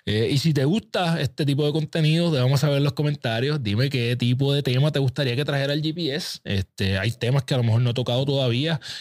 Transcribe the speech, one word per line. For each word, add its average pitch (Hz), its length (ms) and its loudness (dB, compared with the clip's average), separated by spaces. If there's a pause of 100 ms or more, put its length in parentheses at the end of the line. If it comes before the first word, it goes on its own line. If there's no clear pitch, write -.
Eh, 107 260 0
y 143 60 4
si 156 160 2
te 139 100 2
gusta 165 560 0
este - 260 -2
tipo 143 200 2
de 147 80 0
contenido, 160 580 0
déjame 135 260 2
saber 143 200 2
en 143 80 2
los 143 80 0
comentarios, 143 680 -2
dime 110 280 0
qué 123 260 0
tipo 127 380 2
de 143 100 0
tema 135 300 2
te 143 60 0
gustaría 131 360 0
que 143 80 0
trajera 143 300 0
el 151 80 -2
G 156 120 -2
P 156 220 -4
S. - 300 -8
Este, 95 520 -2
hay 110 140 -2
temas 127 320 0
que - 120 -4
a - 20 0
lo 120 60 0
mejor 117 180 2
no 123 80 2
he 113 40 -2
tocado 127 300 -2
todavía, 139 560 0 (220)